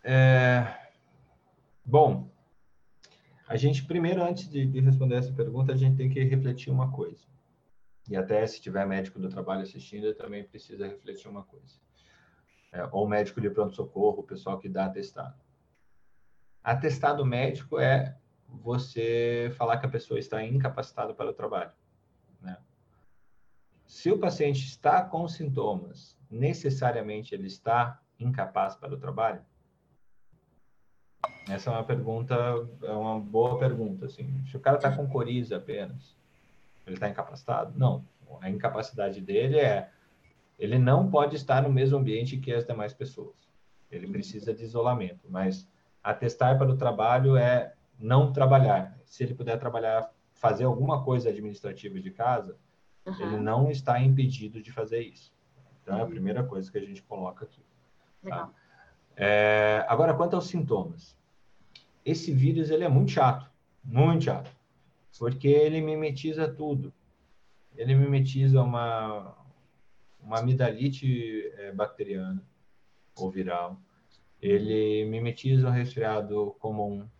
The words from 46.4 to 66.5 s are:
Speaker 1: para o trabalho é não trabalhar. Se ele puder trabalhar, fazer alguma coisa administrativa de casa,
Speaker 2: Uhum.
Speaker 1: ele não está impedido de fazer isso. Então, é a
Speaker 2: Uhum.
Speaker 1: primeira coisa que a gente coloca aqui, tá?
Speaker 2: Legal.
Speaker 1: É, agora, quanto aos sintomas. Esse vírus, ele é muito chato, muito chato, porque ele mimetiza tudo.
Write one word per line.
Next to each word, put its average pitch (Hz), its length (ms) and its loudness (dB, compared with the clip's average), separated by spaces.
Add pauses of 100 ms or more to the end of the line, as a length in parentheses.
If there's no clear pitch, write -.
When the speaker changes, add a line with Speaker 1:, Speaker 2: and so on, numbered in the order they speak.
Speaker 1:
para 131 140 4
o 131 60 2
trabalho 123 600 4
é 123 360 4 (260)
não 120 340 4
trabalhar. 104 720 6
Se - 180 -8
ele 120 100 -4
puder 113 260 -4
trabalhar, 113 520 -2 (220)
fazer 113 300 0
alguma 135 400 0
coisa 120 260 0
administrativa 101 720 -8
de 95 100 -10
casa, 113 480 -4 (480)
Speaker 2:
Uhum. 185 140 -8
Speaker 1:
ele 107 180 -4
não 117 320 2
está 127 320 -2
impedido 123 600 2
de 123 100 -18
fazer 113 300 -4
isso. - 320 -16 (480)
Então, 98 160 -6
é 113 40 -2
a - 40 -2
Speaker 2:
Uhum. 175 40 -10
Speaker 1:
primeira 110 340 -4
coisa 95 280 -8
que 107 60 -8
a 98 40 -4
gente 98 220 -14
coloca 92 420 -12
aqui, - 160 -20 (600)
tá? 190 60 -12
Speaker 2:
Legal. 170 240 -10 (600)
Speaker 1:
É, 107 720 4
agora, 147 260 4
quanto 170 220 0
aos - 120 -2
sintomas. - 720 -4 (880)
Esse 143 280 -2
vírus, 156 360 4
ele 160 140 2
é 170 60 2
muito 135 220 4
chato, 135 380 2 (340)
muito 156 420 4
chato, - 260 -2 (640)
porque 131 300 0
ele 151 320 6
mimetiza 156 680 -2
tudo. 143 460 -4 (840)